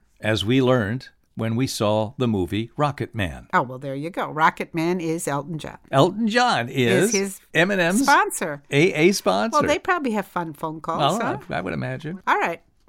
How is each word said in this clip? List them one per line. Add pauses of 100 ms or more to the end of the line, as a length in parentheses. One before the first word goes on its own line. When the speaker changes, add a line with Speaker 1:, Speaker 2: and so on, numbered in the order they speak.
(200)
Speaker 1:
as
we
learned (280)
when
we
saw
the
movie
Rocket
Man.
Speaker 2:
Oh,
well,
there
you
go.
Rocket
Man
is
Elton
John. (140)
Speaker 1:
Elton
John
is
Speaker 2:
Is
his (140)
Speaker 1:
Eminem's
Speaker 2:
sponsor.
Speaker 1:
A
A
sponsor.
Speaker 2:
Well,
they
probably
have
fun
phone
calls,
Speaker 1:
Well,
Speaker 2:
huh? (120)
Speaker 1:
I,
I
would
imagine.
Speaker 2:
All
right. (280)